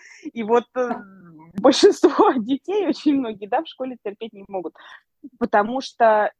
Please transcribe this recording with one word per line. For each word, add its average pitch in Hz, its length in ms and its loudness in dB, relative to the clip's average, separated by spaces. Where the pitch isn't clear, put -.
И 233 80 -8
вот, 226 220 2
э, 247 140 -2
большинство 320 800 4
<laughs> 262 40 -2
детей, 277 500 -4
очень 294 320 0
многие, 220 280 -8
да, 254 160 -2
в 330 60 -14
школе 262 360 -12
терпеть 214 300 -12
не 196 140 -20
могут. 185 260 -10
Потому 233 420 -2
что 214 600 2